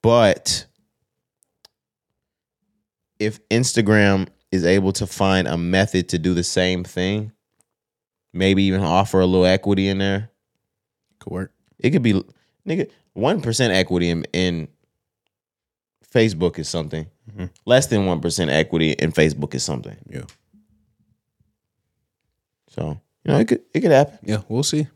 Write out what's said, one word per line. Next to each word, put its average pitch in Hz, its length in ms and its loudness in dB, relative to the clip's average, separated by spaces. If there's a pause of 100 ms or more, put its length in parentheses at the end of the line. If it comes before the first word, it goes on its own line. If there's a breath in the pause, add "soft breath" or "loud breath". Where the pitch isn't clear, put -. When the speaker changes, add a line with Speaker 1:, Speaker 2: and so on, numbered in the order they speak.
Speaker 1:
but 113 600 2 (2500)
if 107 300 -6
Instagram 104 800 2 (240)
is 92 140 0
able 95 260 2
to 92 160 -6
find 95 400 0
a 82 100 -4
method 92 520 0
to 90 100 -2
do 90 140 -2
the 87 100 -2
same 92 400 -2
thing, 104 480 -6 (1000)
maybe 95 300 2
even 95 180 0
offer 95 400 2
a 92 40 4
little 92 200 4
equity 95 420 0
in 98 120 -2
there. 98 300 -2 (920)
Speaker 2:
Could - 120 -16
work. 92 220 -10 (260)
Speaker 1:
It 123 120 0
could 151 120 2
be, 101 180 2 (460)
nigga, 160 220 -4 (240 soft breath)
one 151 280 -2
percent 117 320 0
equity 90 360 0
in, 85 240 -4
in 87 340 -2 (1400)
Facebook 92 480 2
is 76 80 -8
something. 80 380 -8 (260)
Speaker 2:
Mm-hmm. 95 140 -10 (200)
Speaker 1:
Less 127 220 4
than 101 200 0
one 85 140 -2
percent 82 280 -2
equity 80 440 0
in 80 180 -2
Facebook 73 420 0
is 65 100 -6
something. 60 320 -8 (140)
Speaker 2:
Yeah. - 140 -14 (2500)
Speaker 1:
So, - 300 -8 (240)
you - 80 -2
know, 139 80 4
it - 80 2
could, - 140 0 (120)
it 254 80 -2
could 196 100 2
happen. 143 320 4
Speaker 2:
Yeah, 104 240 -4
we'll 120 160 -4
see. 151 320 -2